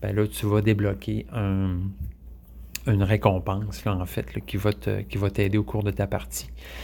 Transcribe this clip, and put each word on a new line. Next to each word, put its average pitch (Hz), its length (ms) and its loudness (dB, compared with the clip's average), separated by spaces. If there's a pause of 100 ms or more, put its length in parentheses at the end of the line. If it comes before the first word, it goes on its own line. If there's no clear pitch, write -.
ben 101 140 -2
là, 107 120 4
tu - 200 -4
vas 104 140 4
débloquer 104 720 2
un, 95 460 0 (1080)
une 101 160 6
récompense, 101 840 2
là, 101 100 0
en 90 100 -2
fait, - 300 -6
là, 95 100 -4
qui - 120 -4
va 101 160 2
te, 101 280 -2
qui - 160 -6
va 101 120 2
t'aider 101 280 2
au 104 60 4
cours 107 200 -2
de 101 80 0
ta 98 160 0
partie. - 420 -6 (340)